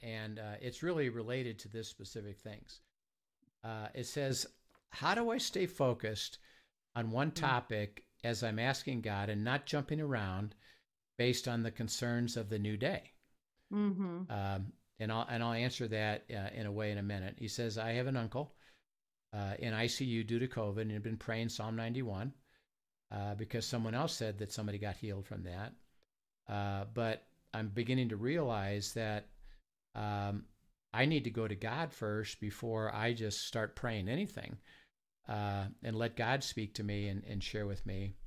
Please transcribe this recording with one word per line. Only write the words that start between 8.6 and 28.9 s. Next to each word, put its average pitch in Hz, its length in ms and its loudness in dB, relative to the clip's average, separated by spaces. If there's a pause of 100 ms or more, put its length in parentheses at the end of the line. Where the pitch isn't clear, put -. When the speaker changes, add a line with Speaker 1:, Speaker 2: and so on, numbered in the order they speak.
Speaker 1:
God 101 260 0
and 104 160 2
not 131 220 2
jumping 151 340 0
around 104 540 0 (640)
based 123 280 4
on 117 160 2
the 113 80 0
concerns 120 640 0
of 107 120 -2
the 107 100 0
new 104 180 2
day?" 139 360 0 (600)
Speaker 2:
Mm-hmm. 190 580 2
Speaker 1:
Um, 98 420 0 (260)
and 110 140 0
I'll, 113 160 0
and 117 140 0
I'll 117 100 2
answer 120 360 0
that, 107 420 2
uh, 101 240 -4
in 110 120 -4
a 101 60 -2
way 107 180 0
in 101 80 0
a 101 40 0
minute. 101 360 -2
He 113 100 -4
says, 113 300 -2
"I 113 140 0
have 123 140 2
an 135 100 2
uncle, 120 400 -2 (760)
uh, 101 260 -2
in 113 160 -2
I 117 120 4
C 131 200 0
U 113 180 2
due 113 140 2
to 127 100 2
covid 107 340 0
and 107 100 0
had 107 100 -2
been 110 160 -2
praying 113 320 0
Psalm 113 260 -2
ninety-one, 117 560 -2 (800)
uh, 104 220 -2
because 110 320 -2
someone 113 280 0
else 151 200 0
said 107 240 -2
that 104 140 -4
somebody 104 260 -2
got 101 180 -2
healed 98 300 -4
from 95 180 -6
that. 95 280 -6 (760)
Uh, 101 460 0
but 113 320 0 (260)
I'm 110 160 -2
beginning 120 420 2
to 107 60 0
realize 107 760 0